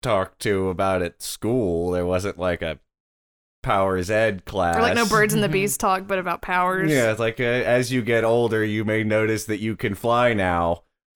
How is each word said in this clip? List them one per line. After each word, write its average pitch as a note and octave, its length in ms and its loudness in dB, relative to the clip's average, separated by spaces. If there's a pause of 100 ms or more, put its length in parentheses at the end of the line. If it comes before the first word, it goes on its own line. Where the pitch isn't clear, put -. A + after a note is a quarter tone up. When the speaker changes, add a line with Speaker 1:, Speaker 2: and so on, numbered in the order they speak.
Speaker 1:
talked G2+ 380 -2
to F#2+ 280 0
about F#2 340 0
at E2+ 200 -8
school. F#2 680 -2
There F2+ 140 0
wasn't, F#2 320 -2
like, F2 240 -2
a D#2 160 -6 (840)
powers F#2+ 480 0
ed G#2+ 340 0
class. F2 320 0
Speaker 2:
Or, F2 60 2
like, A#3+ 120 2
no A#3 120 0
birds G#3+ 260 2
and - 100 2
the G3+ 40 0
Speaker 3:
Mm-hmm. - 60 -2
Speaker 2:
bees G3 260 -2
talk, F#3+ 280 -2
but G3 120 -4
about F3 240 -6
powers. F3+ 480 0
Speaker 1:
Yeah, B2 200 2
it's A2 100 -2
like, A2+ 200 -2
uh, B2+ 40 0
as A#2+ 480 2
you B2+ 100 0
get A2+ 220 2
older, A2+ 400 2
you G#2+ 200 -2
may A2 200 0
notice G#2+ 420 0
that G#2+ 140 -4
you A2 160 -4
can G2+ 180 -4
fly A#2+ 400 2
now. F2 480 0 (340)